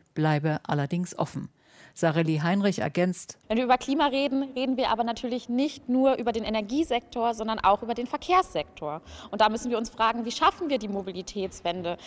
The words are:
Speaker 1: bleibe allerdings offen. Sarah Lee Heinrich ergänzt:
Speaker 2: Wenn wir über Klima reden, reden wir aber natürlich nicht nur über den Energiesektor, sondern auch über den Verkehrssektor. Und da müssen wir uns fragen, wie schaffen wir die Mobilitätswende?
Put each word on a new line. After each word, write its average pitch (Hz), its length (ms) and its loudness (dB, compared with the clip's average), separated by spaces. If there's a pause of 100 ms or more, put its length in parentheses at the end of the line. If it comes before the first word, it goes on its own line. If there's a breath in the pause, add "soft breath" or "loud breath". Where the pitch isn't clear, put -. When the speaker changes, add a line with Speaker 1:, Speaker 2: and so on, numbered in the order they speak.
(140)
Speaker 1:
bleibe 156 500 2
allerdings 147 540 -2
offen. - 300 -4 (440 soft breath)
Sarah 165 280 2
Lee 160 200 2
Heinrich 196 400 2
ergänzt: 175 580 -2 (100)
Speaker 2:
Wenn 220 80 0
wir 254 80 2
über 247 140 4
Klima 285 280 0
reden, 269 360 0 (120)
reden 247 220 -2
wir 240 140 0
aber 226 140 0
natürlich 233 440 -4
nicht 269 400 -2
nur 262 280 4
über 202 160 -2
den 220 120 -4
Energiesektor, 233 920 -2
sondern 220 240 -4
auch - 240 6
über 233 120 -4
den 240 120 -4
Verkehrssektor. 165 920 0 (300 loud breath)
Und 208 100 -6
da 214 80 8
müssen 226 220 -2
wir 233 80 0
uns 226 120 -4
fragen, 226 340 0
wie 233 60 -4
schaffen 330 380 2
wir 277 100 2
die 208 100 -4
Mobilitätswende? 185 1080 -6 (100)